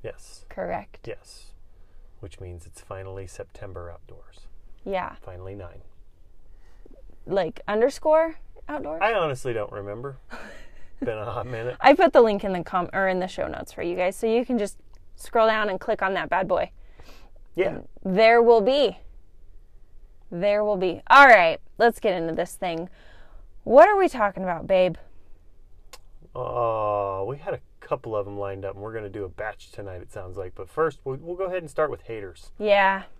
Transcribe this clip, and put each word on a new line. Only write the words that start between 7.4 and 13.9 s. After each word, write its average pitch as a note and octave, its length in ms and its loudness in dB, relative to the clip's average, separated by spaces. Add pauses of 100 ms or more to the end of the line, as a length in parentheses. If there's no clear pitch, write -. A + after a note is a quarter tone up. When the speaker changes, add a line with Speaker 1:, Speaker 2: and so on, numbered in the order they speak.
Speaker 2:
underscore D#4 680 2 (320)
outdoors? D4 360 -6
Speaker 1:
I A3+ 120 4
honestly C#3 380 -2
don't G#2+ 180 -4
remember. G#2+ 460 -10 (420)
Speaker 2:
<laughs> - 440 -12
Speaker 1:
Been A2+ 140 -4
a G#2+ 80 -6
hot A#2+ 220 -6
minute. B2 340 -8
Speaker 2:
I C#4 140 2
put F4+ 180 4
the C#4+ 80 8
link G#3 220 2
in G3 100 -4
the F3 100 -4
com-, F3 300 -4
or F#3+ 140 0
in F#3 120 0
the F#3 80 -2
show - 200 -6
notes - 260 -12
for F#3 80 -10
you F3 140 -4